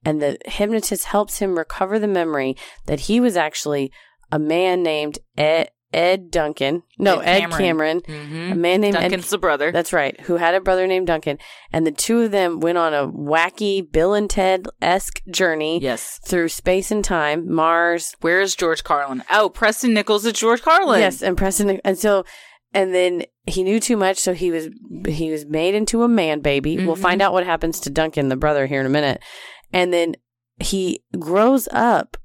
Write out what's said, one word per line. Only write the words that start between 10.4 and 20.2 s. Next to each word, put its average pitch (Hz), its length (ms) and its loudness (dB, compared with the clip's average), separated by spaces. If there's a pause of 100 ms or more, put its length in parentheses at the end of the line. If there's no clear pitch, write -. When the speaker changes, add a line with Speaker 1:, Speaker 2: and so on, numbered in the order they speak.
Speaker 1:
a 196 40 2
brother 185 280 0
named 185 180 0
Duncan. 156 320 -2 (340)
And 160 140 0
the 156 60 0
two 233 300 0
of 220 100 0
them 180 260 0
went 170 200 0
on 165 140 2
a 143 140 0
wacky 180 800 0
Bill 160 260 2
and 208 140 0
Ted-esque 190 1000 0
journey 165 500 0
Speaker 2:
Yes. 127 460 -6
Speaker 1:
through 175 220 0
space 185 420 -2
and 208 140 -2
time, 165 480 0
Mars. 170 680 2
Speaker 2:
Where 170 180 2
is 196 160 0
George 160 260 -2
Carlin? 139 480 -2
Oh, 208 200 4
Preston 226 440 0
Nichols 208 320 0